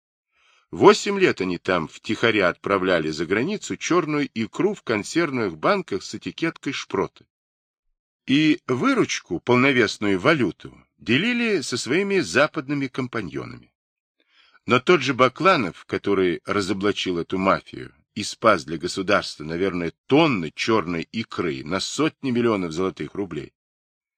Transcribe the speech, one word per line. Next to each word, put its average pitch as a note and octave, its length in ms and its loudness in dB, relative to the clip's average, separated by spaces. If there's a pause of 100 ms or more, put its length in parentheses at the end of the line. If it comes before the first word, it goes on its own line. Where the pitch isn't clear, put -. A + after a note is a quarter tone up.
(720)
Восемь G3+ 480 6
лет F#3 240 2
они F#2 160 -2
там F2 280 0
втихаря G#2 600 0
отправляли F2+ 640 0
за D#2 160 -4
границу C3 500 -2
черную D3+ 560 -2
икру D3 400 -2
в F#3 100 -12
консервных A#2 760 -2
банках D#3+ 440 -2
с - 120 -14
этикеткой C#3 580 -8
шпроты. - 540 -6 (1000)
И D3+ 400 2
выручку, D#3 720 -2
полновесную A#2+ 800 2
валюту, G#2 640 -2 (160)
делили G#3+ 640 0
со B2+ 160 -6
своими F#3+ 440 0
западными C#3 680 -2
компаньонами. C#2 880 -10 (920)
Но A#2+ 140 4
тот E3+ 240 4
же C3+ 100 -2
Бакланов, B2+ 760 2
который F#2 580 0
разоблачил G2 720 -2
эту E2 180 -6
мафию F2+ 560 -2 (220)
и G#2 80 -6
спас G2 420 2
для D#2 140 -8
государства, F2+ 640 -2
наверное, E2+ 500 -4 (140)
тонны C3+ 480 2
черной F2 480 -2
икры - 640 -6
на F2 160 -4
сотни C#3 500 -4
миллионов A2+ 400 0
золотых E2 440 -6
рублей, D#2+ 380 -8 (640)